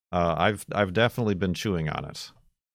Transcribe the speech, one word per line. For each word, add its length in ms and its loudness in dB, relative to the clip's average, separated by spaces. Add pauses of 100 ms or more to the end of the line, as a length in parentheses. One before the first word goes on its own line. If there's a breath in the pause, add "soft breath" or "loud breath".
(120)
Uh, 260 2
I've, 340 2
I've 220 2
definitely 400 2
been 200 0
chewing 360 -2
on 160 -4
it. 260 -14 (440)